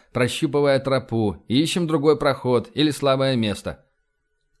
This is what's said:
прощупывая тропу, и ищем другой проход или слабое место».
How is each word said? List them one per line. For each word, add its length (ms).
прощупывая 640
тропу, 720
и 120
ищем 260
другой 320
проход 560
или 160
слабое 440
место». 500